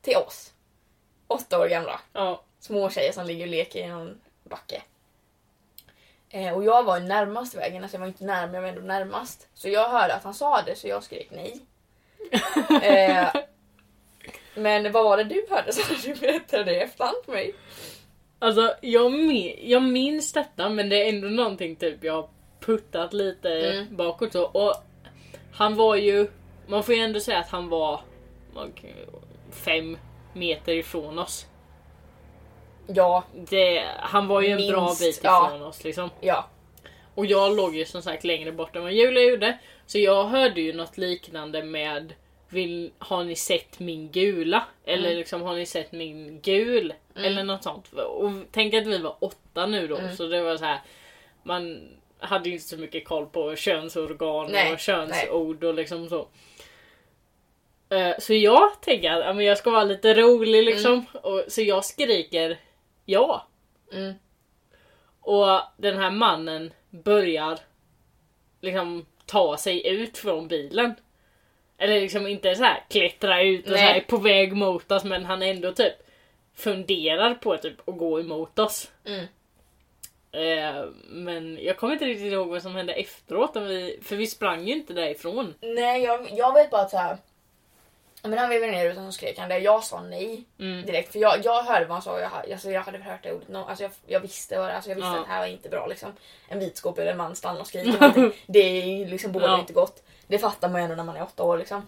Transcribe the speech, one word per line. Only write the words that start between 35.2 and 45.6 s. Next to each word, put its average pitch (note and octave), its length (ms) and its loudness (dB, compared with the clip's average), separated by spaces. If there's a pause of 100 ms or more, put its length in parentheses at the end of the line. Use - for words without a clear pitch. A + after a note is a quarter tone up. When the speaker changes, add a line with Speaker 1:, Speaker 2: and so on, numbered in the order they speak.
Speaker 1:
ja. F3+ 240 8
Speaker 2:
ifrån C#3+ 160 -6
oss, D#3 220 -14
liksom. F3 260 -6 (100)
Speaker 1:
Ja. F3+ 260 0 (680)
Speaker 2:
Och G#3 120 -2
jag G3 300 4
låg F3+ 200 0
ju D#3+ 80 -2
som F3 180 -10
sagt E3 220 -8
längre D#3+ 280 -2
bort E3 240 -8
än E3+ 60 -8
vad F3 100 -6
Julia B3 380 6
gjorde. A#3+ 280 0 (280)
Så - 120 -2
jag G3 260 6
hörde A#3+ 360 2
ju D#3+ 120 -2
något E3 260 -10
liknande E3 640 -6
med, D#3 520 -8 (340)
"Vill, E3+ 500 -6
har F3+ 260 -4
ni E3+ 120 -6
sett - 440 -4
min D#3+ 300 -10
gula?" F#3 540 0 (200)
Eller F3+ 220 -2
Speaker 1:
Mm. E3+ 120 0
Speaker 2:
liksom, E3+ 240 -8
"Har F3+ 120 -6
ni E3+ 120 -6